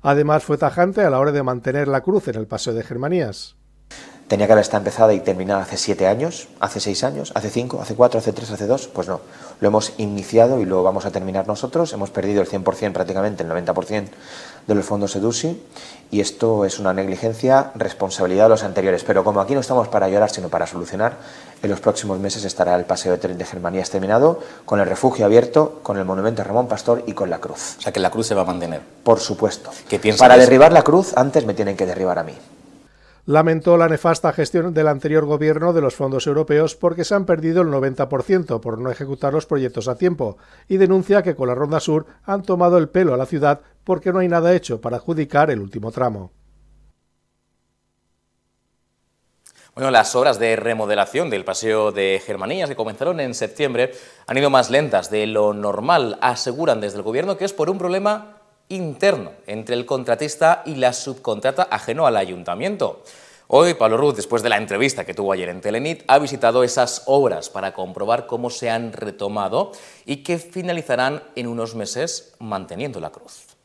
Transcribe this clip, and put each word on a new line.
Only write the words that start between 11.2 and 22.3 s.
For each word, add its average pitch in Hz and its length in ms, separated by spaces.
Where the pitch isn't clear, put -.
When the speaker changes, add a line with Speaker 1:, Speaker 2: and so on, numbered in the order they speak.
Speaker 2:
nosotros. 131 460
Hemos 101 160
perdido 101 320
el 87 60
cien 98 140
por 92 140
cien, 104 160
prácticamente 95 520
el 82 40
noventa 82 260
por 87 120
cien 101 240
de 107 80
los 98 100
fondos 101 300
edusi, 117 480
y 104 80
esto 107 460
es 95 120
una 98 140
negligencia, 113 840
responsabilidad 98 680
de 113 60
los 110 140
anteriores. 95 420
Pero 95 180
como 104 160
aquí 98 140
no 139 80
estamos 123 260
para 98 220
llorar, 104 200
sino 90 200
para 85 180
solucionar, 92 480
en 107 60
los 98 100
próximos 104 400
meses 101 240